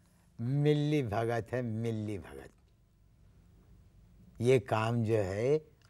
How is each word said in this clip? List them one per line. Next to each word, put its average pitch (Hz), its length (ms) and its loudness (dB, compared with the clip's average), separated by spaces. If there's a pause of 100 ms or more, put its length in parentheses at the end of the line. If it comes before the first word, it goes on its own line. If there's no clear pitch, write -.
(400)
मिली 147 600 2
भगत 113 500 -2
है, 127 100 -2
मिली 110 560 -4
भगत। 69 320 -16 (1900)
ये 123 180 6
काम 113 460 0
जो 110 120 2
है 107 420 0 (320)